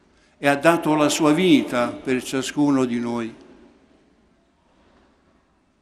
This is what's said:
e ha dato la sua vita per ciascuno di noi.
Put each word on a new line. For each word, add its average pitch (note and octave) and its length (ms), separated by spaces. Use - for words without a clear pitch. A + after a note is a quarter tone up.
e D3 100
ha C#3+ 80
dato D#3 380
la D3+ 160
sua D3+ 240
vita C3 540
per B2 340
ciascuno C3+ 640
di A#2+ 140
noi. A#2 340